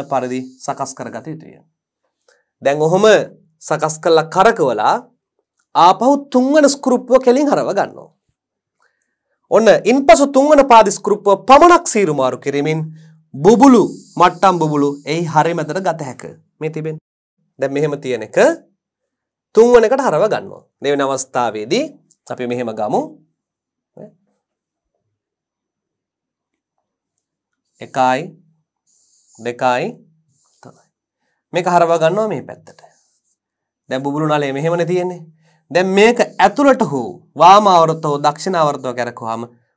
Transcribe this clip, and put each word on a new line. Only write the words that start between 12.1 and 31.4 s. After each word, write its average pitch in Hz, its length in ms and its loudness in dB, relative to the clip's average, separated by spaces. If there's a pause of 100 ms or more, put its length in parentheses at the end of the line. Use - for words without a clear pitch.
මාරු 127 240 -4
කිරීමෙන් 143 440 -4 (520)
බුබුලු, 208 500 6 (300)
මට්ටම් 180 440 0
බුබුලු 147 320 -2 (140)
එහි 160 220 -6
හරි 156 280 0
මැදට 156 280 -6
ගත 165 200 -4
හැක. 127 220 -14 (320)
මේ 156 140 -10
තිබෙන. 156 280 -10 (600)
දැන් 135 140 -4
මෙහෙම 143 240 -4
තියෙන 123 260 -8
එක 110 140 -8 (1160)
තුන්වන 233 300 6
එකට 254 160 0
හරව 185 240 0
ගන්නවා. 98 380 -8 (120)
දෙවෙනි 139 280 -2
අවස්ථාවේදී 131 800 -4 (440)
අපි 123 200 -10
මෙහෙම 120 240 -6
ගමු. 110 300 -4 (4000)
එකයි, 127 400 -2 (1160)
දෙකයි 123 460 -4 (800)
තුනයි. - 220 -20 (680)